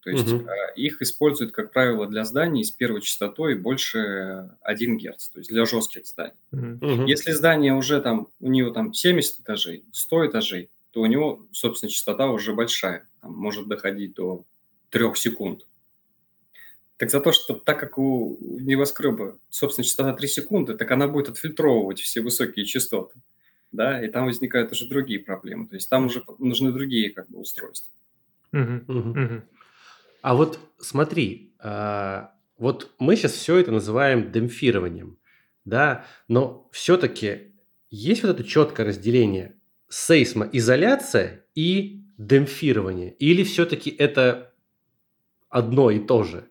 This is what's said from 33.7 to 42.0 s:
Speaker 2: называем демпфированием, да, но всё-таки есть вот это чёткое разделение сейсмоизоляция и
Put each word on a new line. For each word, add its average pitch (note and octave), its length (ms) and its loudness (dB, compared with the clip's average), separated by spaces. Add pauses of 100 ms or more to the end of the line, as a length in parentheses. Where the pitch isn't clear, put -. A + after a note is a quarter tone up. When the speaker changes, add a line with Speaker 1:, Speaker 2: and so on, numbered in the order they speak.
Speaker 2:
называем A2+ 600 2
демпфированием, F#2 840 0 (460)
да, B2+ 400 0 (240)
но B2+ 440 0
всё-таки A#2+ 800 0 (380)
есть B2+ 340 0
вот G3+ 60 4
это B2+ 140 0
чёткое C#3+ 420 2
разделение G#2 680 2 (360)
сейсмоизоляция B2+ 1500 2 (100)
и F#3+ 480 -2 (160)